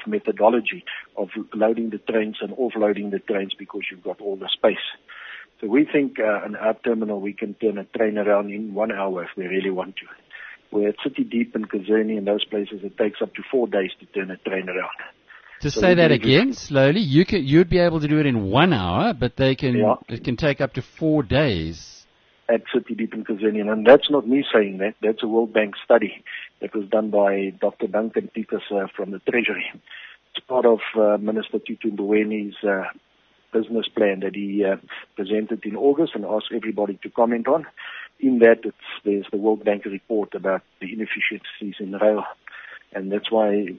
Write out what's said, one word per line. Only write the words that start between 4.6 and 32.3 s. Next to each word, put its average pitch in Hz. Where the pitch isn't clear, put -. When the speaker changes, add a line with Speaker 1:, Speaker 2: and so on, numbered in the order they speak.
Speaker 1:
So 117
we 135
think, 139
uh, 104
in 104
our 107
terminal 110
we 101
can 104
turn 104
a 95
train 110
around 101
in 104
one 110
hour 98
if -
we 95
really 95
want 92
to. -
Where 104
at 107
City 135
Deep 117
and 107
Kazeni 107
and 98
those 104
places, 104
it 98
takes 107
up 101
to 101
four 123
days 98
to 90
turn 95
a 92
train 95
around. 92
Speaker 2:
To 147
Speaker 1:
So -
Speaker 2:
say 185
Speaker 1:
we 180
Speaker 2:
that 170
Speaker 1:
can 151
Speaker 2:
again, 139
slowly, 147
you 156
could, 190
you'd 160
be 185
able 170
to 147
do 151
it 151
in 110
one 160
hour, 110
but 123
they 135
can, 127
Speaker 1:
Yeah. 107
Speaker 2:
it 120
can 123
take 143
up 135
to 127
four 156
days. 95
Speaker 1:
At 113
City 120
Deep 110
and 110
Kazeni, 107
and 107
that's 131
not 135
me 135
saying 98
that, 98
that's 110
a 117
World 113
Bank 107
study 110
that -
was 104
done 107
by 98
Doctor 107
Duncan 107
Peters, 110
uh, 98
from 98
the 98
Treasury. 107
It's -
part 123
of, 113
uh, 104
Minister 107
Tutu 110
Mbowene's, 104